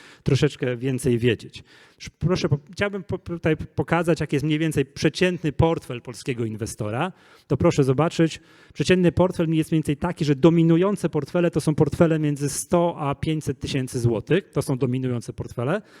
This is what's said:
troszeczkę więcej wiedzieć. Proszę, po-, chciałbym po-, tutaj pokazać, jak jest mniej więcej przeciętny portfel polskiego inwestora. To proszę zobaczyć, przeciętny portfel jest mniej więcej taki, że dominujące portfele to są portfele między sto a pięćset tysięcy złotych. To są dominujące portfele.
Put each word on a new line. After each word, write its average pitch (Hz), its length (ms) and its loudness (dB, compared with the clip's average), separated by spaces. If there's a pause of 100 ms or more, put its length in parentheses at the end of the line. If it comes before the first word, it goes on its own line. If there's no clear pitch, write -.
(220)
troszeczkę 135 540 0
więcej 123 420 0
wiedzieć. - 460 -2 (540)
Proszę, 175 300 -2
po-, 143 100 0 (140)
chciałbym 202 320 -6
po-, 185 140 -8
tutaj 170 380 -2
pokazać, 165 640 -2
jak 151 120 -4
jest 143 120 0
mniej 151 140 0
więcej 151 260 0
przeciętny 165 680 -2
portfel 165 500 -2
polskiego 120 420 -6
inwestora. 110 680 -6 (340)
To 143 100 0
proszę 156 280 4
zobaczyć, 156 560 0 (340)
przeciętny 180 380 2
portfel 175 380 2
jest 156 200 0
mniej 160 80 2
więcej 151 180 -2
taki, 175 280 -4
że 147 100 2
dominujące 165 760 4
portfele 165 420 0
to 156 100 -2
są 151 140 0
portfele 160 440 4
między 147 300 -2
sto 170 500 0
a 139 160 -2
pięćset 151 440 -4
tysięcy 131 420 -4
złotych. 120 520 0
To 143 100 -2
są 131 160 -4
dominujące 127 540 -4
portfele. 135 500 -6 (180)